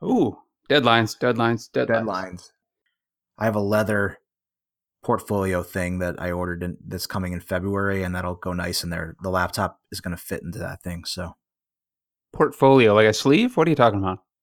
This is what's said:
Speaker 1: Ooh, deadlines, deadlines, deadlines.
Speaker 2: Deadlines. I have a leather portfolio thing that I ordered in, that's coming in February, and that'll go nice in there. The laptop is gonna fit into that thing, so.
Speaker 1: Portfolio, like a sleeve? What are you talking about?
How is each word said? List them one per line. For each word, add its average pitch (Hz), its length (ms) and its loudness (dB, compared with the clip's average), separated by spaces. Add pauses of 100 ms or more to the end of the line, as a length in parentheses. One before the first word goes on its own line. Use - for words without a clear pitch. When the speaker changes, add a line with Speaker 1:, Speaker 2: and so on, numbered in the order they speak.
Speaker 1:
Ooh, 185 360 0 (320)
deadlines, 117 480 2
deadlines, 117 520 0
deadlines. 113 340 0
Speaker 2:
Deadlines. 92 480 -8 (880)
I 107 60 -2
have 110 120 0
a 104 40 -2
leather 104 580 0 (840)
portfolio 98 600 -2
thing 90 360 -4
that 87 220 -4
I 87 100 -6
ordered 87 320 -6
in, 87 140 -8 (100)
that's 92 200 -10
coming 90 280 -6
in 87 60 -8
February, 98 600 -2
and 90 120 -4
that'll 90 220 -6
go 90 180 -6
nice 87 280 -4
in 87 60 -8
there. 82 340 -8
The 92 80 -4
laptop 90 500 -2 (100)
is - 100 -12
gonna 87 160 -8
fit - 260 -10
into 85 160 -10
that 90 240 -10
thing, 85 220 -10
so. 87 320 -10 (960)
Speaker 1:
Portfolio, 135 600 6
like 107 120 8
a 107 60 6
sleeve? 190 440 2
What 160 100 4
are 170 40 4
you 151 60 2
talking 113 220 4
about? 95 220 -4 (220)